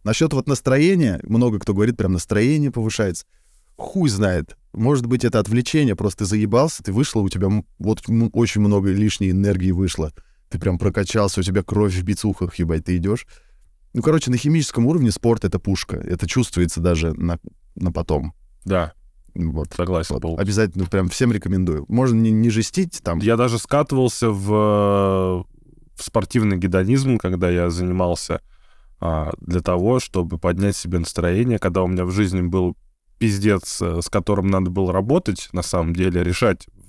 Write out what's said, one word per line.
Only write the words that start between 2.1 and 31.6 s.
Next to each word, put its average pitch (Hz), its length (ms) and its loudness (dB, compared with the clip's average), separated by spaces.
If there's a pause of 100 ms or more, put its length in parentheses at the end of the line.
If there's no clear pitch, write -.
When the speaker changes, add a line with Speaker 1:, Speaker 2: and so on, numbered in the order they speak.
Speaker 1:
настроение 123 580 0
повышается. 110 540 -2 (520)
Хуй 175 340 -2
знает. 95 460 0 (160)
Может 123 340 0
быть, 123 180 0
это 113 160 2
отвлечение, 120 560 2
просто 104 220 -2
ты 107 80 -4
заебался, 107 580 0
ты 101 80 -4
вышел, 110 320 0
у 95 40 0
тебя 95 200 -2
м-, 104 160 0 (140)
вот, 104 300 -2
м, 113 260 2
очень 113 260 2
много 101 300 4
лишней 101 420 2
энергии 95 400 2
вышло. 85 400 -2 (380)
Ты - 100 -6
прям 87 180 0
прокачался, 101 600 0
у - 20 0
тебя 95 220 0
кровь 104 320 0
в 90 80 -2
бицухах, 95 520 -2
ебать, 80 280 -2
ты 92 140 0
идёшь. 98 280 -2 (720)
Ну, 120 60 0
короче, 156 300 2
на 123 40 2
химическом 143 500 0
уровне 139 260 2
спорт — 117 320 0
это 92 160 -2
пушка. - 360 -4
Это 85 300 -4
чувствуется 87 540 0
даже 82 340 2
на, 85 240 -2 (380)
на 90 160 -2
потом. 80 420 -4 (300)
Speaker 2:
Да. 90 280 -2 (440)
Speaker 1:
Вот. 78 400 -4
Speaker 2:
Согласен 87 400 -2
Speaker 1:
Вот. - 60 -6
Speaker 2:
полностью. 82 200 -4
Speaker 1:
Обязательно 98 440 0
прям 92 220 0
всем 120 220 0
рекомендую. 92 560 -2
Можно 120 340 2
не, 110 120 4
не 113 180 4
жестить 113 540 -2
там. 85 160 -2
Speaker 2:
Я 113 160 2
даже 117 240 0
скатывался 131 720 0
в, 101 220 -2
э, 101 920 2 (520)
в - 60 -12
спортивный 104 560 0
гедонизм, 104 600 2
когда 92 320 -2
я 87 200 2
занимался, 90 720 -2 (600)
а, 78 400 -2
для 87 200 -2
того, 92 400 2
чтобы 87 380 -4
поднять 95 380 0
себе 87 220 -2
настроение, 92 640 0